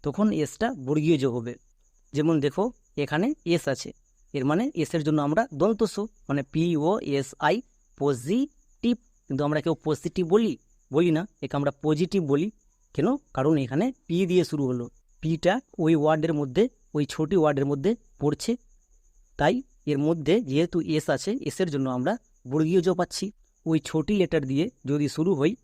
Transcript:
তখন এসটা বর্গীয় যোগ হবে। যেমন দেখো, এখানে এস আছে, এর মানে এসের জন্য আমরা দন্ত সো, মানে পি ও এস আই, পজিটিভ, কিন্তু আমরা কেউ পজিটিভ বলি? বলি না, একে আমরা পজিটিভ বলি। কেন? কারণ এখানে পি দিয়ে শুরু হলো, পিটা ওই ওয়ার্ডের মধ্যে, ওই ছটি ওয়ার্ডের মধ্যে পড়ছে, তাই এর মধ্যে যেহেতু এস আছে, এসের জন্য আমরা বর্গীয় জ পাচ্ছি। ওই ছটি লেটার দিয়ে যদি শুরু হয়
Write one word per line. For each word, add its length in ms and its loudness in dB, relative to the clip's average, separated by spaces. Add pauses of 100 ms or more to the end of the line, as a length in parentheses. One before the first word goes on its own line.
তখন 220 0 (160)
এসটা 240 -4 (200)
বর্গীয় 360 2
যোগ 160 0
হবে। 160 -8 (640)
যেমন 180 2 (100)
দেখো, 200 -2 (400)
এখানে 220 -2 (280)
এস 100 -2 (100)
আছে, 160 -10 (460)
এর 140 -2
মানে 140 2 (180)
এসের 240 -2
জন্য 120 2 (100)
আমরা 140 2 (180)
দন্ত 200 2 (140)
সো, 80 -6 (260)
মানে 140 -2 (100)
পি 100 0 (260)
ও 20 2 (260)
এস 120 -4 (200)
আই, 80 2 (440)
পজিটিভ, 960 -2 (300)
কিন্তু 200 -2
আমরা 180 0
কেউ 100 0 (120)
পজিটিভ 380 -2 (100)
বলি? 180 4 (380)
বলি 260 4
না, 60 -2 (220)
একে 160 -6
আমরা 120 0 (120)
পজিটিভ 360 2 (120)
বলি। 160 0 (460)
কেন? 140 0 (280)
কারণ 180 2 (100)
এখানে 220 -2 (200)
পি 100 -2 (140)
দিয়ে 200 4
শুরু 200 -2
হলো, 140 -4 (380)
পিটা 320 2 (300)
ওই 80 4 (100)
ওয়ার্ডের 380 2
মধ্যে, 220 0 (340)
ওই 160 2
ছটি 280 0
ওয়ার্ডের 300 2
মধ্যে 200 0 (300)
পড়ছে, 320 -2 (840)
তাই 160 4 (360)
এর 160 0
মধ্যে 280 2 (160)
যেহেতু 280 0 (180)
এস 100 -2 (100)
আছে, 140 -6 (180)
এসের 260 -2
জন্য 120 -2 (100)
আমরা 160 0 (400)
বর্গীয় 340 4
জ 20 4 (100)
পাচ্ছি। 280 -4 (400)
ওই 120 2 (100)
ছটি 320 0
লেটার 300 2
দিয়ে 140 2 (260)
যদি 160 0 (100)
শুরু 220 2
হয় 260 2